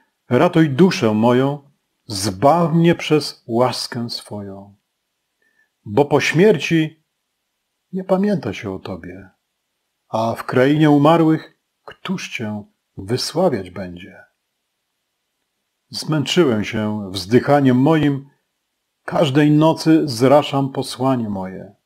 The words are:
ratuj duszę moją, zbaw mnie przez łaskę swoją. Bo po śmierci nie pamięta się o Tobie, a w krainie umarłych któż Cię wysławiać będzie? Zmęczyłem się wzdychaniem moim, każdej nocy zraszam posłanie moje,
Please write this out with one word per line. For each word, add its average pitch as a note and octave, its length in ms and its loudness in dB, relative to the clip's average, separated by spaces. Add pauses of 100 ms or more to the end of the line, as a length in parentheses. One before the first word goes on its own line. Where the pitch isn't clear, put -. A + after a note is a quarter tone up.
(280)
ratuj D#3+ 420 2
duszę C3 440 2
moją, B2 560 0 (360)
zbaw A2+ 680 0
mnie E3 220 4
przez - 520 -4
łaskę A#2+ 640 -4
swoją. G2+ 640 -16 (1080)
Bo A2 200 0
po C#3+ 160 0
śmierci D#3+ 840 0 (880)
nie F#3 120 -8
pamięta F#3+ 480 -2
się G2+ 180 -10
o F#2+ 80 -10
Tobie, F#2 520 -16 (800)
a A2+ 260 -4
w - 100 -14
krainie D3 460 2
umarłych D#3 720 2 (300)
któż - 380 -10
Cię G#2+ 360 -8 (320)
wysławiać A#2 720 -4
będzie? F#2+ 540 -16 (1600)
Zmęczyłem C3 760 -2
się G#2+ 460 -6
wzdychaniem B2 640 2
moim, C#3+ 540 0 (760)
każdej D3+ 460 2
nocy D#3 580 2
zraszam C3+ 640 2
posłanie B2+ 560 -4
moje, F#2+ 460 -10 (120)